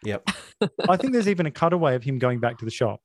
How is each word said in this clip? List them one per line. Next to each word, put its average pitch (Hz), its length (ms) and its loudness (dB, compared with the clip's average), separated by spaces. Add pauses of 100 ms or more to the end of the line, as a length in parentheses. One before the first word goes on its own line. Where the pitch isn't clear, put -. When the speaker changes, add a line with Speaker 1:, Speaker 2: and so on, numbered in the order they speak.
Speaker 1:
Yep. 202 240 -6 (320)
Speaker 2:
<laughs> - 280 -2
I 185 80 6
think 262 160 -2
there's 226 160 2
even 175 180 2
a 147 40 -2
cutaway 165 460 2
of 120 80 -4
him 135 160 -2
going 123 180 0
back 120 200 -2
to 113 60 -10
the 110 60 -6
shop 104 340 -2